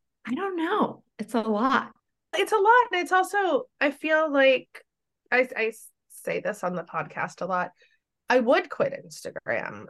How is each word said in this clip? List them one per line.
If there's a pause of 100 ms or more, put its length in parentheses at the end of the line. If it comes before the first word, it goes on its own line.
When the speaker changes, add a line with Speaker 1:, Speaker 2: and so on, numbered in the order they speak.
(260)
Speaker 1:
I
don't
know. (160)
It's
a
lot. (420)
Speaker 2:
It's
a
lot.
And
it's
also, (160)
I
feel
like (480)
I,
I
s-, (200)
say
this
on
the
podcast
a
lot. (580)
I
would
quit (120)
Instagram,